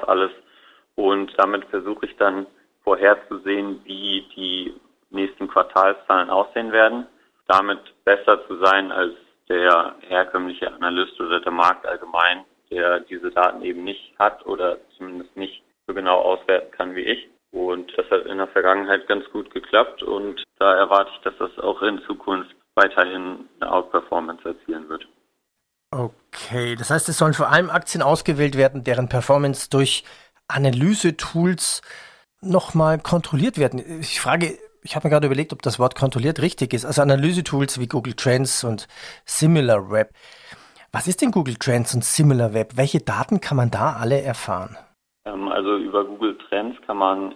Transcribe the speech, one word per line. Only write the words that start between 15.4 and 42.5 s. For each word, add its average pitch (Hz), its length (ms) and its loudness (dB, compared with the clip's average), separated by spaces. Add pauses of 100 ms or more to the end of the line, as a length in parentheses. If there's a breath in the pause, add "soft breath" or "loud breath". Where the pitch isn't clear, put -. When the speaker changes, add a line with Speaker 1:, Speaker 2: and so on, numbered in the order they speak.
Speaker 1:
so 98 80 -8
genau 92 280 2
auswerten 92 500 0
kann 90 240 -8
wie 92 60 -6
ich. - 280 -6 (220)
Und 90 460 -6
das - 120 -4
hat 95 160 0
in 95 140 -8
der 95 80 -2
Vergangenheit 98 600 0
ganz 101 240 -2
gut 104 200 -10
geklappt - 500 0
und 101 420 -6 (140)
da 98 160 4
erwarte 98 400 2
ich, - 80 -20
dass - 160 -8
das 92 260 -8
auch 98 200 -2
in 98 240 -2
Zukunft 95 420 -6 (240)
weiterhin 92 720 0 (120)
eine 85 120 -6
Outperformance 85 760 -2
erzielen 80 420 -10
wird. 80 180 -12 (840)
Speaker 2:
Okay, 120 840 -8
das 117 140 -8
heißt, 156 200 0
es 160 100 -2
sollen 156 160 4
vor 143 140 0
allem 165 200 4
Aktien 170 320 -2
ausgewählt 143 560 2
werden, 135 260 4
deren 123 240 0
Performance 139 600 2
durch 135 340 2 (440 soft breath)
Analysetools 165 1400 0 (580 soft breath)
nochmal 160 560 2
kontrolliert 165 640 0
werden. 131 200 0 (200)
Ich - 200 -6
frage, 160 380 0 (240)
ich - 140 -12
habe 156 120 -2
mir 143 40 0
gerade 147 160 4
überlegt, 135 260 0
ob 131 80 -12
das 120 160 -2
Wort 123 180 2
kontrolliert 131 460 0
richtig 139 320 0
ist. 117 120 -4
Also 151 180 2
Analysetools 139 760 2
wie 120 80 -4
Google 123 280 -4
Trends 131 480 0
und 110 240 -6 (380 loud breath)
SimilarWeb. 110 840 2 (800 soft breath)
Was - 160 -2
ist 185 160 0
denn 254 80 4
Google 135 240 0
Trends 120 400 0
und 120 80 0
SimilarWeb? 120 760 2